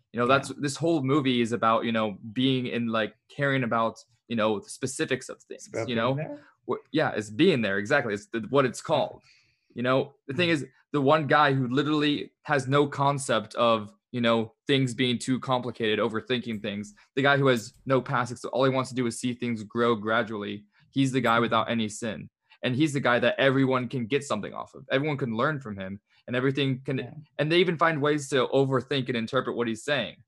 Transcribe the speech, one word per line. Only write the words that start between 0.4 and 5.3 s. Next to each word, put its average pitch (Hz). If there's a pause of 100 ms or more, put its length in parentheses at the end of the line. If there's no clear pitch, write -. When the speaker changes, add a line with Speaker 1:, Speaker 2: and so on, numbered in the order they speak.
Speaker 1:
this 135
whole 165
movie 131
is 113
about, 113
you 117
know, 110 (140)
being 127
in, 120
like, 110 (140)
caring 135
about, 113 (260)
you 117
know, 107
the -
specifics 131
of -